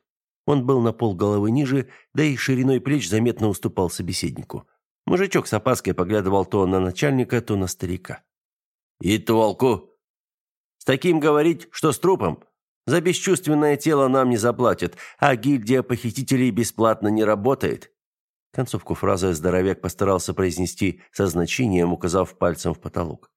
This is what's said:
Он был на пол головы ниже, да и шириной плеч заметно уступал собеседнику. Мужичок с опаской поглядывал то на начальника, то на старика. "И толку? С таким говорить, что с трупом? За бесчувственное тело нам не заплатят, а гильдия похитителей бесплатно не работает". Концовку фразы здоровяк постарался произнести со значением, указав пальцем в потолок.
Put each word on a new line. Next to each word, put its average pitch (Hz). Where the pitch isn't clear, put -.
Он 139
был 131
на 113
пол 113
головы 101
ниже, 131
да 143
и 147
шириной 131
плеч 135
заметно 110
уступал 95
собеседнику. -
Мужичок 185
с -
опаской 107
поглядывал 95
то 98
на 95
начальника, 123
то 107
на 95
старика. -
"И 104
толку? 110
С -
таким 160
говорить, 151
что 160
с -
трупом? 120
За 160
бесчувственное 151
тело 143
нам 127
не 120
заплатят, 107
а 139
гильдия 123
похитителей 127
бесплатно 107
не 107
работает". 104
Концовку 120
фразы 95
здоровяк 90
постарался 95
произнести 92
со 101
значением, 87
указав 87
пальцем 85
в -
потолок. -